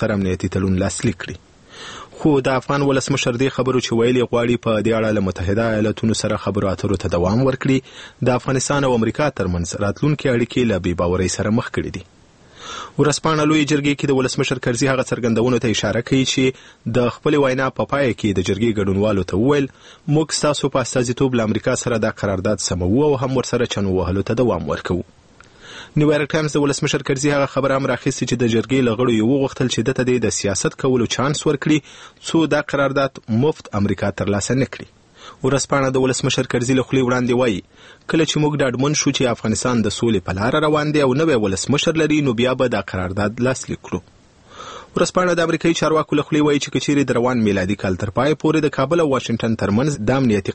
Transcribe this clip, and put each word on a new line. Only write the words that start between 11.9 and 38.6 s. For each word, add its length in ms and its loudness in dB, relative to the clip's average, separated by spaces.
دي. 40 -14
ورځپاڼه 520 2
لویې 200 2
جرګې 280 2
کې 100 -4
د 100 2
ولسمشر 460 -2
کرزي 240 0
هغه 220 0
څرګندونو 520 0
ته 140 0
اشاره 320 -2
کوي 240 2
چې 120 2
د 180 2
خپلې 300 0
وینا 240 0
په 140 -4
پای 260 2
کې 180 0
د 120 2
جرګې 300 0
ګډونوالو 520 2
ته 100 0
وویل، 300 2
«موږ 240 0
ستاسو 340 0
په 140 0
استازیتوب 520 0
له 100 2
امریکا 340 0
سره 200 -2
دا 160 0
قرارداد 460 -2
سموو 420 2
او 140 2
هم 140 -2
ورسره 400 -2
چنو 200 0
وهلو 320 0
ته 140 0
دوام 260 0
ورکوو.» 400 -4
نیویارک 340 2
ټایمز 220 0
د 80 2
ولسمشر 460 0
کرزي 240 0
هغه 200 2
خبره 260 0
هم 140 -2
راخیستې 380 -4
چې 120 0
د 20 4
جرګې 320 2
له 120 2
غړو 180 2
یې 100 2
وغوښتل 480 0
چې 120 0
ده 60 2
ته 120 -2
دې 200 2
د 140 0
سیاست 440 -2
کولو 340 2
چانس 300 0
ورکړي، 320 2
څو 260 2
دا 60 2
قرارداد 480 0
مفت 360 -2
امریکا 300 0
ترلاسه 380 0
نه 140 0
کړي. 140 -14
ورځپاڼه 500 0
د 100 0
ولسمشر 480 -2
کرزي 240 0
له 100 2
خولې 160 0
وړاندې 380 0
وایي، 200 0
«کله 140 2
چې 180 -2
موږ 180 2